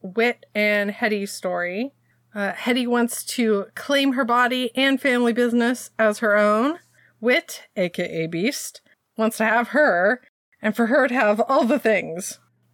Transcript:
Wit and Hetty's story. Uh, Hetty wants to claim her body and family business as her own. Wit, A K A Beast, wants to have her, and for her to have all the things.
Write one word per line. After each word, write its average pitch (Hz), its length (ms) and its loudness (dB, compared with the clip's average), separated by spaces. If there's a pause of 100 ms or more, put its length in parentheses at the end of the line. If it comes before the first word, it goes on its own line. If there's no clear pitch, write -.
Wit 233 540 -4
and 208 340 0
Hetty's 208 420 -4
story. 180 600 -6 (400)
Uh, 202 200 -6
Hetty 247 340 -2
wants 240 380 0
to 214 500 -2
claim 277 380 0
her 254 120 -2
body 247 500 0
and 269 240 2
family 247 340 2
business 240 680 0
as 214 180 2
her 208 180 2
own. 214 440 2 (420)
Wit, 254 540 -2
A 180 140 0
K 170 340 -6
A 160 40 -4
Beast, 175 540 -6 (340)
wants 220 220 -2
to 226 80 0
have 226 220 0
her, 240 560 2 (360)
and 208 160 -2
for 233 120 0
her 269 200 4
to 240 60 -4
have 214 280 2
all 269 220 2
the 240 140 2
things. 175 640 -2 (340)